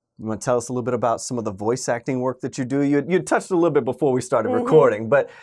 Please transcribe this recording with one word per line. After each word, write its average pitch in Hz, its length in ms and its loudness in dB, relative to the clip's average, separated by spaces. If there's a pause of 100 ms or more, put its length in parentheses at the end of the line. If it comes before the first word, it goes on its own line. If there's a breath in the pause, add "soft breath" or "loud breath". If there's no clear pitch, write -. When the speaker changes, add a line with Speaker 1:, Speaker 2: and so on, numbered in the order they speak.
(180)
Speaker 1:
you - 80 -14
wanna 110 140 -4
tell 123 180 0
us 117 100 -4
a 127 60 -8
little 123 100 -4
bit 123 120 -2
about 113 260 0
some 123 160 -6
of 110 80 -6
the 107 60 -4
voice 104 360 -4
acting 127 340 -4
work 127 200 -4
that - 160 -8
you 131 80 -4
do? 139 160 -2
You, 143 260 2
you 180 120 2
touched - 320 -2
a 185 40 0
little 170 140 4
bit 139 160 2
before 127 260 0
we 127 100 2
started 120 280 0
Speaker 2:
Mm-hmm. 247 140 0
Speaker 1:
recording, 120 460 4
but 135 200 2 (140 loud breath)